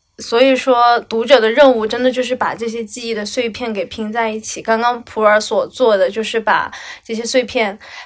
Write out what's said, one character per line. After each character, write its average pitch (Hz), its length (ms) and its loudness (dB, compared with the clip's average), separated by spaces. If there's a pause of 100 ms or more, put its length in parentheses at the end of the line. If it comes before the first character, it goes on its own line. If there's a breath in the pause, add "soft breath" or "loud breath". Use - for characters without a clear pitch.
(180)
所 - 240 -2
以 269 120 6
说 240 480 2
读 226 220 -4
者 254 160 6
的 220 100 4
任 262 220 6
务 220 160 -2
真 240 160 -4
的 254 80 2
就 254 100 -2
是 247 140 -4
把 165 180 -4
这 226 140 -8
些 226 160 -6
记 233 240 -10
忆 233 60 -6
的 208 120 -6
碎 233 240 -4
片 226 220 -8
给 196 140 -4
拼 214 260 -8
在 226 180 -2
一 220 80 -6
起。 220 240 -10
刚 226 200 0
刚 240 220 0
普 - 180 -8
洱 214 180 6
所 214 280 0
做 220 280 2
的 190 140 2
就 208 120 -6
是 214 160 -6
把 214 320 0 (320 loud breath)
这 226 140 -10
些 226 80 -6
碎 247 220 0
片 214 320 -4 (280 loud breath)